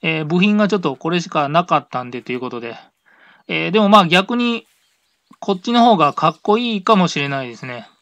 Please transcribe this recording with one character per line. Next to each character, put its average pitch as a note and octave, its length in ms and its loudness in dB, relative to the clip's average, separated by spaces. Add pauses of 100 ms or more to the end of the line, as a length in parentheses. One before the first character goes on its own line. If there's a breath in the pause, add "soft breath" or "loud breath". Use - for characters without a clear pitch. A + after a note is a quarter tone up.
え D#3+ 200 -4
ー、 D#3 40 -6
部 E3+ 140 -2
品 G#3 160 2
が G#3 120 2
ち G3+ 80 0
ょ - 20 0
っ F#3 40 -4
と C#3+ 140 -4
こ D#3+ 140 -6
れ F3 100 -2
し E3+ 100 -10
か D3 200 -2
な E3 160 0
か E3 120 0
っ C3+ 120 -4
た B2+ 140 -8
ん B2 80 -14
で B2 100 -10
と B2+ 100 -12
い B2 40 -6
う B2 40 -6
こ B2 100 -8
と A#2 120 -12
で。 A2+ 160 -14 (680 soft breath)
え E3 220 -4
ー、 - 20 -6
で G#3 80 2
も G#3 100 4
ま G#3 120 6
あ F3 60 2
逆 F#3+ 300 0
に、 A#3+ 300 -4 (720)
こ - 140 -4
っ F#3 60 -4
ち A#3+ 140 -4
の A#3+ 100 6
方 A3+ 140 6
が D3 160 2
か D#3+ 160 2
っ D#3+ 120 -8
こ G#3+ 160 2
い A#3 200 -2
い F#3 60 -8
か A3+ 120 4
も F3+ 120 4
し D3+ 120 -4
れ C#3+ 80 -4
な C#3 160 -6
い B2 60 -12
で A#2 60 -16
す A#2+ 100 -16
ね。 B2 240 -14 (120)